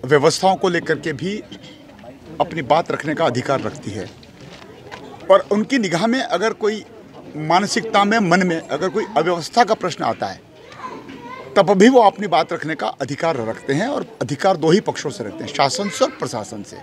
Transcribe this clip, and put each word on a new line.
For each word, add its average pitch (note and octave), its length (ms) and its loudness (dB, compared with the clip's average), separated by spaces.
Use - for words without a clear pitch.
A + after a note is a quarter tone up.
व्यवस्थाओं D3+ 500 4
को F#3+ 140 0
लेकर D#3+ 300 0
के D#3 140 -6
भी F3+ 300 -6
अपनी D#3+ 200 -4
बात D3 300 0
रखने D3 240 -4
का D#3+ 100 0
अधिकार B2 360 0
रखती G#2 300 -8
है G2 180 -8
और G3 200 6
उनकी G#3+ 260 0
निगाह F#3 300 0
में B3+ 140 0
अगर G#3 320 -2
कोई G#3+ 320 -4
मानसिकता G3 640 2
में, A3 160 2
मन F#3 280 4
में E3 200 -2
अगर D#3+ 220 -2
कोई F3+ 160 -2
अव्यवस्था F3 460 2
का A3 100 2
प्रश्न E3 300 -4
आता A#2 220 -2
है, F#2 160 -10
तब G3 180 4
भी G3+ 160 8
वो C4 100 8
अपनी G3+ 280 4
बात E3 260 0
रखने D#3 220 -6
का - 120 -6
अधिकार C#3+ 480 -4
रखते A2+ 380 -4
हैं F#3 140 0
और C4+ 180 -4
अधिकार E3 360 0
दो D#3 140 2
ही G3 80 6
पक्षों D3+ 300 -6
से A#2+ 140 -8
रखते G#2 200 -10
हैं, - 100 -10
शासन D#3 360 2
से - 160 2
और - 60 -4
प्रशासन A2 520 -8
से। F#2 200 -16